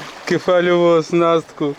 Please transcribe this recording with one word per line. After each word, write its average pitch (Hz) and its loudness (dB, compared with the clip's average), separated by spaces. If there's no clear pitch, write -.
Кефальову 175 0
оснастку. 165 0